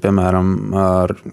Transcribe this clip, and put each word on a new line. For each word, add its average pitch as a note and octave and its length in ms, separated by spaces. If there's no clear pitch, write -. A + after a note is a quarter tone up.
piemēram, F#2 480
ar F#2 400